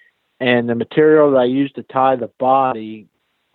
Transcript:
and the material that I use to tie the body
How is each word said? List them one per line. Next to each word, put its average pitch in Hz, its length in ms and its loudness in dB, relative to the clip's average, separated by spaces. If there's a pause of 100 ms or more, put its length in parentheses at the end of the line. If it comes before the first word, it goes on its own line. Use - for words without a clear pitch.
(400)
and 120 300 0
the 120 60 -2
material 151 560 2
that 135 80 2
I 123 60 2
use 135 280 -2
to 120 100 -14
tie 131 320 0
the 117 120 -8 (100)
body 123 680 -2 (480)